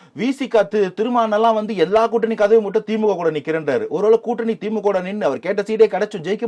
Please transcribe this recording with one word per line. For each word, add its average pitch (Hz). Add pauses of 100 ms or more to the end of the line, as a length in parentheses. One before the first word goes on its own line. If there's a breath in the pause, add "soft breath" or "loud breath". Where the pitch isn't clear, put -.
(180 soft breath)
வி 220
சி 269
கா 214
தி-, 202
திருமானெல்லாம் 226
வந்து 214
எல்லா 196
கூட்டணி 226
கதவையும் 214
மட்டும் 196
திமுக 214
கூட 170
நிக்கிறேன்றாரு. 147
ஒருவேளை 214
கூட்டணி 226
திமுக 208
கூட 190
நின்னு 190
அவர் 135
கேட்ட 196
சீட்டே 214
கிடைச்சும் 208
ஜெயிக்க 220